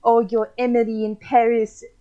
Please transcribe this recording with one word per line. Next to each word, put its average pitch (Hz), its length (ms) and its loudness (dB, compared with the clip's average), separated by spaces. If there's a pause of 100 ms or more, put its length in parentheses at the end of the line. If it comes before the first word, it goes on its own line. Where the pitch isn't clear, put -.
Oh, 233 180 4
your 220 360 -4
Emily 233 460 -2
in 214 140 -6
Paris 233 680 -2 (180)